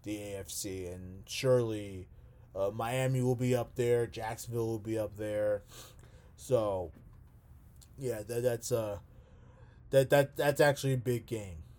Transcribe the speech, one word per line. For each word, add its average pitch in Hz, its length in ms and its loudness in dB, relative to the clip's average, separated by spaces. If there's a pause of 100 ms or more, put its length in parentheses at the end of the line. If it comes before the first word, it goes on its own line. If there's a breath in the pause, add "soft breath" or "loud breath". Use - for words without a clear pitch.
the 104 160 -8
A 101 220 -8
F 95 100 -12
C, 95 360 -8
and 92 400 -12
surely, 110 800 0 (460 soft breath)
uh, 98 160 0
Miami 127 520 0
will 127 120 2
be 123 220 2
up 117 180 -2
there, 120 320 2
Jacksonville 117 600 -6
will 113 120 -2
be 110 200 -4
up 101 180 -4
there. 104 460 0 (720 loud breath)
So, 101 560 0 (1040)
yeah, 117 300 -6
that, 117 140 -2
that's, 117 280 0
uh, 107 280 -2 (880 loud breath)
that, 135 220 6
that, 143 260 6
that's 147 240 4
actually 139 320 4
a 127 60 2
big 117 260 0
game. 95 380 -8 (160)